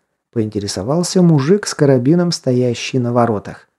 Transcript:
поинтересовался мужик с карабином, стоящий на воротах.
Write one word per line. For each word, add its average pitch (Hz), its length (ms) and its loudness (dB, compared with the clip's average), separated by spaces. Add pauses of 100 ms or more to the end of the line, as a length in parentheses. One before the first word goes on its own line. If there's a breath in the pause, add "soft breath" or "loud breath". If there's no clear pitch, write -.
(300)
поинтересовался 113 920 -2
мужик 165 440 2
с - 80 -8
карабином, 147 560 2
стоящий 127 680 -2
на 120 120 -2
воротах. 113 560 -2 (100)